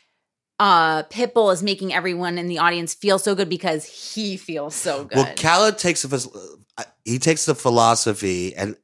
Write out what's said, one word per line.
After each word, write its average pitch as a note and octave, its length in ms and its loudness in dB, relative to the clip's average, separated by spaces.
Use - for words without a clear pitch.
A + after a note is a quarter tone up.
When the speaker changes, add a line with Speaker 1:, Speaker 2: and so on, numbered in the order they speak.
Speaker 1:
uh, E3 460 4
Pitbull A#3 480 2
is F3 100 0
making F#3+ 320 -4
everyone F3 440 -2
in F3 100 -6
the F3 100 -4
audience E3+ 360 0
feel G3 260 2
so G3+ 160 0
good F3+ 120 -2
because D#3+ 360 -4
he - 520 -8
feels D#3 380 -10
so C#3+ 300 -4
good. C3 120 -2
Speaker 2:
Well, C3 200 2
Khaled G3+ 420 4
takes F3 260 0
a C3+ 40 -8
phys-, B2+ 260 -6
uh, A#2 60 -12
he B2 160 -2
takes D#3+ 240 2
the D#3 100 0
philosophy, A2+ 1000 2
and, G2+ 280 -6